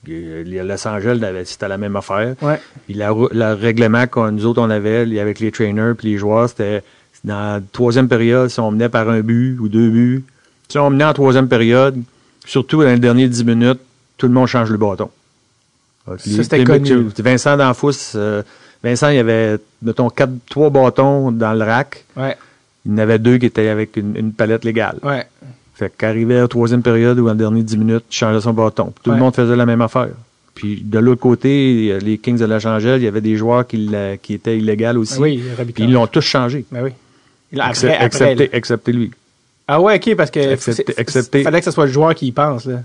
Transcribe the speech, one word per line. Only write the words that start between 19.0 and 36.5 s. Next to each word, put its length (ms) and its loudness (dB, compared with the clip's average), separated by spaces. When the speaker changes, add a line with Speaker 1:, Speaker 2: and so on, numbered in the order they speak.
Speaker 1:
il 80 4
y 40 4
avait, 360 2
mettons, 280 0
quatre, 220 0
trois 180 2
bâtons 640 2
dans 220 -2
le 100 0
rack. 400 -2
Speaker 2:
Ouais. 200 -6
Speaker 1:
Il 80 -4
y 20 -2
en 40 0
avait 200 2
deux 200 4
qui 80 0
étaient 220 0
avec 280 -4
une, 200 -4
une 180 -4
palette 320 -2
légale. 360 -2
Speaker 2:
Ouais. 240 -4
Speaker 1:
Fait 220 -6
qu'arrivait 400 0
à 60 4
la 60 2
troisième 340 0
période 360 2
ou 120 2
en 40 0
dernier 280 0
dix 160 -4
minutes, 320 0
il 40 -14
changeait 280 0
son 100 -2
bâton. 420 -2
Puis 100 -20
tout 60 0
Speaker 2:
Ouais. 60 2
Speaker 1:
le 60 2
monde 120 2
faisait 220 2
la 80 2
même 160 2
affaire. 300 -2
Puis 300 -8
de 140 -2
l'autre 240 2
côté, 800 2
les 160 -2
Kings 200 -2
de 60 0
Los 220 -2
Angeles, 320 0
il 60 0
y 40 0
avait 140 -4
des 140 0
joueurs 300 0
qui, 120 -6
la, 400 -4
qui 160 -10
étaient 240 -4
illégaux 400 0
aussi. 180 -4
Speaker 2:
Ah 60 0
oui, 200 0
Rabicard. 180 -8
Speaker 1:
Puis 100 -2
ils 80 4
l'ont 140 4
tous 140 0
changé. 500 -2